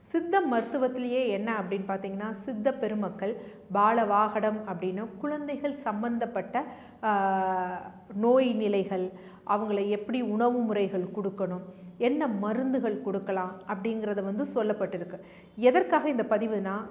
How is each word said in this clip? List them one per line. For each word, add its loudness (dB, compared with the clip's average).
சித்த 0
மருத்துவத்திலேயே 0
என்ன 0
அப்படின்னு -2
பாத்தீங்கன்னா, -4
சித்த -2
பெருமக்கள் -2
பாலவாகடம் 4
அப்படின்னு -4
குழந்தைகள் -4
சம்பந்தப்பட்ட, -2
ஆ, 0
நோய் 6
நிலைகள், 0
அவங்களை 0
எப்படி -2
உணவு 2
முறைகள் 0
கொடுக்கணும், -2
என்ன 2
மருந்துகள் 0
கொடுக்கலாம் -2
அப்படிங்கிறத -2
வந்து -2
சொல்லப்பட்டிருக்கு. -2
எதற்காக 6
இந்த 2
பதிவுனா 0